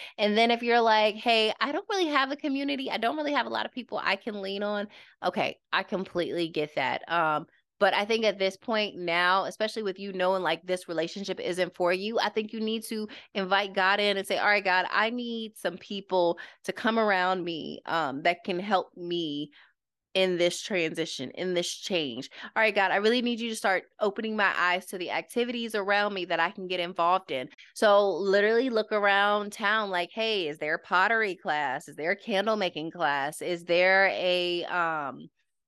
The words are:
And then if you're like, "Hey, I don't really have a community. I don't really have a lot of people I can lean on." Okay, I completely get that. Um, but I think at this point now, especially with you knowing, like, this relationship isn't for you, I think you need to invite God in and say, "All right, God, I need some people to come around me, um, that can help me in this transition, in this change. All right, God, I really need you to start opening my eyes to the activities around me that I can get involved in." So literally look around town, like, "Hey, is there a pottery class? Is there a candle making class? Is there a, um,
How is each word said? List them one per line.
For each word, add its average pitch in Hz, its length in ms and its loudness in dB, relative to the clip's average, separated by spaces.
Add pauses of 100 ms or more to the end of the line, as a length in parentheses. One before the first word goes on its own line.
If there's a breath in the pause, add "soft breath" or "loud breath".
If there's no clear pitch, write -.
(160 loud breath)
And 208 200 2
then 233 140 6
if 233 120 0
you're 240 180 4
like, 214 340 4
"Hey, 220 460 2
I 247 100 0
don't 330 200 -4
really 381 160 0
have 269 240 0
a 285 60 -6
community. 277 540 -4
I - 60 -4
don't 240 220 -2
really 294 160 -2
have 240 100 0
a 233 60 -8
lot 220 160 -4
of 233 60 -10
people 220 300 -8
I 190 140 0
can 208 240 -8
lean 196 220 -6
on." 208 260 -4 (340 loud breath)
Okay, 175 360 -2 (160)
I 180 80 0
completely 175 640 -4
get 151 280 -4
that. 131 360 -2
Um, 156 340 0 (320 soft breath)
but 214 140 4
I 202 140 0
think 226 180 0
at 202 140 2
this 190 180 0
point 214 400 -2
now, 180 480 2
especially 214 380 -4
with 190 160 -4
you 196 160 -10
knowing, 185 280 2
like, 165 220 -2
this 180 240 -4
relationship 180 500 -6
isn't 175 380 -4
for 180 160 2
you, 202 260 -2
I 208 120 2
think 214 240 -6
you 220 60 -6
need 220 240 -4
to 214 220 -6 (280 loud breath)
invite 196 400 0
God 196 260 4
in 202 160 2
and 196 100 -4
say, 190 120 0
"All - 80 2
right, 208 180 4
God, 185 260 4
I 214 200 2
need 233 480 -6
some 170 180 -4
people 185 640 0 (260 loud breath)
to 190 80 -6
come 226 260 0
around 185 460 2
me, 160 400 -8
um, 143 380 -2
that 175 200 2
can 180 160 -4
help 196 380 -2
me 165 540 -6 (640 soft breath)
in 185 220 2
this 175 240 2
transition, 160 720 -4
in 180 240 -4
this 175 180 -2
change. 139 560 -4 (160 loud breath)
All - 160 -4
right, 220 140 4
God, 196 160 4
I 160 60 2
really 220 260 2
need 240 180 -2
you 233 80 -4
to 220 80 -6
start 190 280 0 (140)
opening 220 380 -2
my 196 180 4
eyes 180 340 0
to 196 100 -8
the 170 120 -6
activities 233 640 -4
around 202 380 2
me 185 140 -4
that 170 120 0
I 165 120 4
can 190 180 -12
get 180 120 -2
involved 175 500 0
in." 131 180 -4 (260 loud breath)
So 202 360 6
literally 202 580 4
look 220 240 0
around 202 600 2
town, 214 360 0
like, 175 240 -2
"Hey, 220 360 -2
is 147 100 -8
there 151 160 -2
a 170 40 -4
pottery 202 560 2
class? 151 540 -4
Is 143 80 -16
there 147 140 -4
a 196 60 0
candle 208 400 0
making 165 340 -4
class? 147 500 -2
Is 170 240 -4
there 185 480 6
a, 175 520 0
um, 160 640 -4 (400)